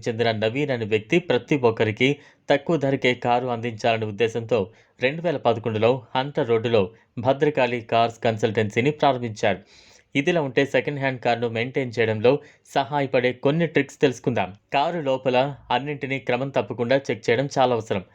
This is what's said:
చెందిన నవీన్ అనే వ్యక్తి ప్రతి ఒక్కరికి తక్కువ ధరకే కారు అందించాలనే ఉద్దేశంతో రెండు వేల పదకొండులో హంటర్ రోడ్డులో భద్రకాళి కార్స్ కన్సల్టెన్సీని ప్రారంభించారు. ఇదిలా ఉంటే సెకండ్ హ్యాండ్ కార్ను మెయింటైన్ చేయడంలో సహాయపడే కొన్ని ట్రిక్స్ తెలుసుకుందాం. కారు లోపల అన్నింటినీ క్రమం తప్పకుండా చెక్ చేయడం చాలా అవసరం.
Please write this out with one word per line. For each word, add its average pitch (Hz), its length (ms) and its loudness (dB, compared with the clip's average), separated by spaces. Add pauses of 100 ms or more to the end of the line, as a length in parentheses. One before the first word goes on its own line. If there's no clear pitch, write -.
చెందిన 117 240 0 (120)
నవీన్ 135 320 0
అనే 113 180 -4
వ్యక్తి 110 260 2 (120)
ప్రతి 160 260 0 (140)
ఒక్కరికి 110 400 2 (400)
తక్కువ 147 340 0
ధరకే 135 280 0 (140)
కారు 123 280 2
అందించాలనే 113 580 -2
ఉద్దేశంతో 113 480 0 (400)
రెండు 143 260 -2
వేల 151 200 -2
పదకొండులో 110 440 2 (260)
హంటర్ 135 360 -2
రోడ్డులో 113 300 2 (440)
భద్రకాళి 135 540 2 (120)
కార్స్ 117 340 2
కన్సల్టెన్సీని 113 720 0
ప్రారంభించారు. 117 600 0 (600)
ఇదిలా 170 280 0
ఉంటే 131 140 0 (140)
సెకండ్ 135 260 -2
హ్యాండ్ 131 240 -2
కార్ను 120 220 0 (100)
మెయింటైన్ 127 380 -4
చేయడంలో 110 360 2 (440)
సహాయపడే 135 560 0 (140)
కొన్ని 156 280 2
ట్రిక్స్ - 300 -2
తెలుసుకుందాం. 107 480 -2 (240)
కారు 165 340 0
లోపల 131 280 0 (380)
అన్నింటినీ 135 520 -4
క్రమం 127 300 -2
తప్పకుండా 120 400 0 (100)
చెక్ 117 200 -6
చేయడం 131 300 2
చాలా 131 200 4
అవసరం. 104 380 -4